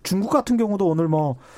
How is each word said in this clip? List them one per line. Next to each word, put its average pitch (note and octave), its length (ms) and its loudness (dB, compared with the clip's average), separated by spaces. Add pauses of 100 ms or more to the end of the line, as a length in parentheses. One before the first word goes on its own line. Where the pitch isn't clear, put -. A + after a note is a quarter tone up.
중국 G3+ 280 -2
같은 B3 260 0
경우도 G#3 320 0
오늘 D#3+ 200 0
뭐 D3+ 280 0 (220)